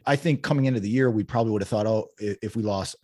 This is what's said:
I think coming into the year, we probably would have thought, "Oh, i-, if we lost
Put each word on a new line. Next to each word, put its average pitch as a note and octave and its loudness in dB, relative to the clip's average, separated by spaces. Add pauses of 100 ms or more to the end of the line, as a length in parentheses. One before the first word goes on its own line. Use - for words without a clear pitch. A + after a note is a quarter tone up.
I C#3+ 2
think D3 0
coming C#3 0
into B2+ 0
the G2 -4
year, B2+ 4
we A2 0
probably A2+ 0
would G#2 0
have G2 -6
thought, G#2+ 2
"Oh, A2 0 (120)
i-, G#2 -4
if A2 -6
we A2+ -2
lost G2 -4